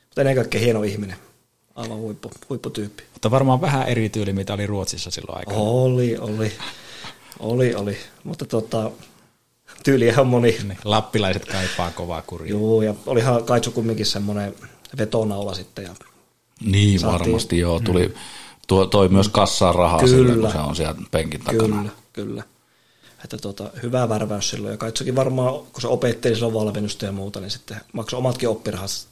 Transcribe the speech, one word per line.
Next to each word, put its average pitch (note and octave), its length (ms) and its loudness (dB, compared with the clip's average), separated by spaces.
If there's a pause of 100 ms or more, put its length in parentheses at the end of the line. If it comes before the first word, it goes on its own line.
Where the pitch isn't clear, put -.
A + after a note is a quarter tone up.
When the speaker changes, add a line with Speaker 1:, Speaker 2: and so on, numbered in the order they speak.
Speaker 1:
Mutta - 160 -6
ennen C3+ 160 2
kaikkea A#2 240 0
hieno A2 220 2
ihminen, G2 340 -6 (580)
aivan A2+ 240 -12
huippu, G#2+ 320 -10 (180)
huipputyyppi. A2 540 -10 (100)
Speaker 2:
Mutta - 180 0
varmaan C3 300 6
vähän C#3 280 0
eri A2+ 200 0
tyyli, G2+ 240 -2
mitä G2 220 -2
oli G2+ 120 -2
Ruotsissa F#2 440 -6
silloin - 280 -10
aikanaan. G#2 280 -2
Speaker 1:
Oli, B2 520 2
oli. G#2+ 340 -4 (880)
Oli, A#2+ 340 0
oli. G2+ 220 -4 (280)
Mutta - 200 -10
tota, A2+ 460 -4 (960)
tyyliä A#2 360 4
on C3 60 6
moni. A#2+ 360 4
Speaker 2:
Niin, G2 220 -8
lappilaiset G#2 600 0
kaipaa F#2 460 -4
kovaa E2+ 320 -8
kuria. E2+ 280 -12
Speaker 1:
Joo, G#2+ 320 2
ja G#2+ 120 0 (120)
olihan A#2+ 380 2
Kaitsu A#2+ 260 2
kumminkin A2 360 -2
semmoinen G2+ 480 -4 (440)
vetonaula G2+ 560 -2
sitten. F#2+ 300 -14
Ja F2+ 100 -16 (680)
Speaker 3:
Niin, G2+ 360 6
Speaker 1:
saatiin E2 200 2
Speaker 3:
varmasti E2+ 380 0
joo. F2 220 2
Tuli, F2+ 280 2
Speaker 1:
Mm. - 60 -8 (520)
Speaker 3:
tuo, F#2+ 200 6
toi F#2+ 220 6
myös G2 200 6
kassaan F#2+ 460 4
rahaa E2+ 260 4
Speaker 1:
Kyllä. B2+ 160 8
Speaker 3:
silloin, B2 240 6
kun A2 120 2
se B2 60 -2
on F2+ 180 -2
siellä D#2+ 180 -2 (160)
penkin D#2 340 -2
takana. A2 320 0
Speaker 1:
Kyllä, G2+ 140 -6 (220)
kyllä. A2+ 300 -10 (840)
Että - 120 -12
tota, G2+ 340 -12 (120)
hyvä A#2+ 260 0
värväys G#2+ 420 -2
silloin. G#2 220 -6
Ja G#2+ 60 -8
Kaitsukin A2+ 380 -4
varmaan, C3 380 2
kun - 280 -12
se A#2+ 60 -4
opetteli A#2+ 460 0
silloin A2+ 200 -2
valmennusta G#2 520 -4
ja G2 60 -6
muuta, G2 280 -10
niin F#2+ 100 -12
sitten - 300 -12 (120)
maksoi A#2 260 -6
omatkin B2+ 300 -2
oppirahat G2 420 -4 (220)